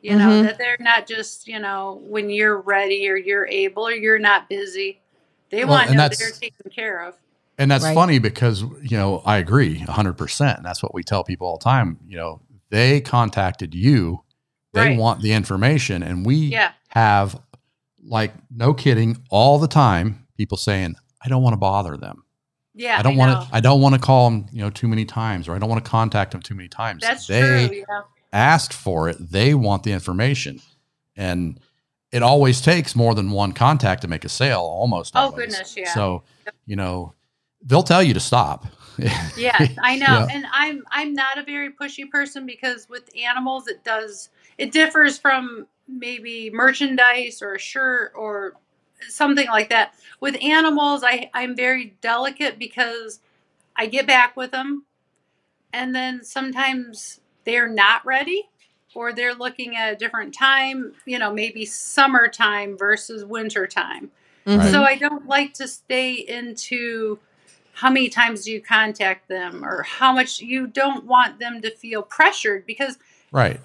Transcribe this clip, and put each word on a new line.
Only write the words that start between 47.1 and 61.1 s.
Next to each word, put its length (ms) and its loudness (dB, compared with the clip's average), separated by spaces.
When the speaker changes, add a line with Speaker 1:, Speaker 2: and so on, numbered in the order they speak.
Speaker 1:
or 140 -10
a 40 -10
shirt 560 -4
or 380 -8
something 380 0
like 220 2
that. 240 2
With 240 -4
animals, 600 2
I, 300 0
I'm 220 -6
very 460 -2
delicate 580 -4
because 600 -6
I 120 -2
get 180 -2
back 300 4
with 160 -8
them 320 -8
and 220 -6
then 280 -6
sometimes 960 -6
they're 240 0
not 360 4
ready 440 -2
or 200 -6
they're 200 -4
looking 440 -10
at 160 -2
a 20 -6
different 380 -8
time, 600 -2
you 120 -8